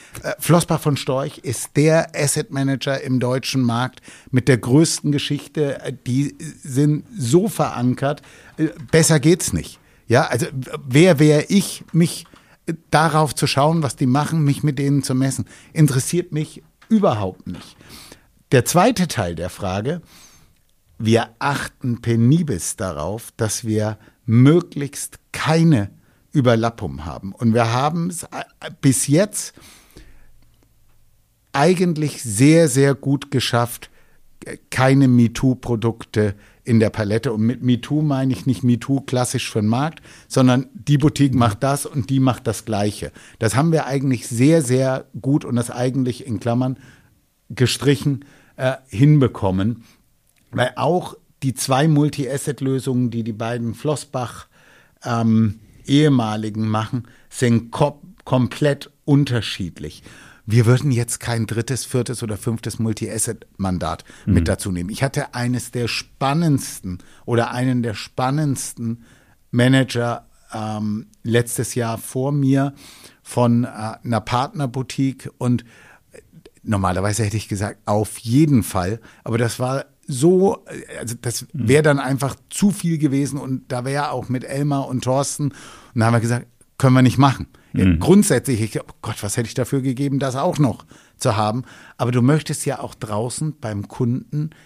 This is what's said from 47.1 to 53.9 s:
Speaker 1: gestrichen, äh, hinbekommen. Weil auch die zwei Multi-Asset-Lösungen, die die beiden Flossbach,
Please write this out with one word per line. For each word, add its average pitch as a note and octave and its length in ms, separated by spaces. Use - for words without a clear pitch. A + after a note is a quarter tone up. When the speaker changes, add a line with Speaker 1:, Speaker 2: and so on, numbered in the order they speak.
Speaker 1:
gestrichen, C3+ 760
äh, C3 180
hinbekommen. A2+ 960
Weil A#2+ 240
auch E3 400
die C3+ 120
zwei C#3 340
Multi-Asset-Lösungen, C3+ 1200
die A2+ 140
die A2+ 80
beiden A#2 420
Flossbach, - 720